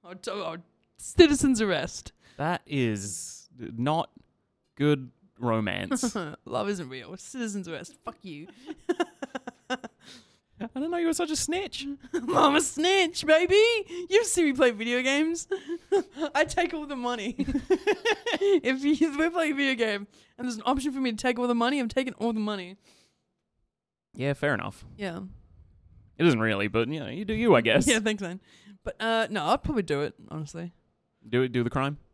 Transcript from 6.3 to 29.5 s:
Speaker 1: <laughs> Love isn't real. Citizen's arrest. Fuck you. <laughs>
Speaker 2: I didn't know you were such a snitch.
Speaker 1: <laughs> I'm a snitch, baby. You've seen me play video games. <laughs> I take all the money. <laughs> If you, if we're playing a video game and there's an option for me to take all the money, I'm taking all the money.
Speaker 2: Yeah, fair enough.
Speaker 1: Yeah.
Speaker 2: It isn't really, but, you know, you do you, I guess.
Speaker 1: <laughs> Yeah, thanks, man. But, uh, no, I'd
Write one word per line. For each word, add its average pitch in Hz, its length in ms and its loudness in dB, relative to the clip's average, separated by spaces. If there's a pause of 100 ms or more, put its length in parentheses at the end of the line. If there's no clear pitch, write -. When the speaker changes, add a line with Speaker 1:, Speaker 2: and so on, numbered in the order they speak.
Speaker 1:
<laughs> - 140 -20
Love 156 240 -4
isn't 175 200 -6
real. 131 280 -14
Citizen's 202 500 -8
arrest. 156 280 -12 (100)
Fuck 226 160 -14
you. 156 260 -14 (400)
<laughs> - 840 -8
Speaker 2:
I - 1000 -14 (120)
didn't 320 120 -4
know 349 60 -4
you 339 100 0
were 330 60 2
such 320 180 -2
a 311 40 -2
snitch. 330 500 -6 (200)
Speaker 1:
<laughs> - 80 -18
I'm 285 420 2
a 320 60 4
snitch, 339 640 0
baby. 349 360 6 (480)
You've 427 180 4
seen 349 180 2
me 285 80 2
play 247 180 4
video 233 300 -2
games. 302 460 0 (440)
<laughs> 330 440 -2
I 302 100 4
take 339 280 -2
all 302 120 -8
the 285 100 -8
money. 240 400 -4 (160)
<laughs> - 40 -2 (800)
If 285 480 2
you, 294 160 2
if 294 180 2
we're 320 120 2
playing 330 240 0
a - 20 -4
video 269 200 0
game 214 320 -2 (300)
and 247 100 -10
there's 240 100 -6
an 214 80 -14
option 269 260 0
for 262 80 -6
me 254 120 0
to 214 60 -6
take 247 220 0
all 247 80 0
the 240 80 2
money, 247 240 2
I'm 240 80 -2
taking 262 280 -2
all 226 180 -2
the 220 60 -2
money. 196 380 -6 (1400)
Speaker 2:
Yeah, 127 180 -2
fair 147 200 0
enough. 104 300 -6 (140)
Speaker 1:
Yeah. 185 220 -8 (1000)
Speaker 2:
It 160 80 4
isn't 135 140 6
really, 107 280 0
but, 113 220 2
you 156 100 -6
know, 135 80 -8
you 175 180 -8
do 214 80 -4
you, 220 220 6
I 120 60 8
guess. 117 260 4
Speaker 1:
<laughs> - 0 -
Yeah, 220 120 6
thanks, 214 240 -2
man. 180 180 -8 (420)
But, - 160 -10
uh, 226 300 0
no, 185 160 -4
I'd 214 180 2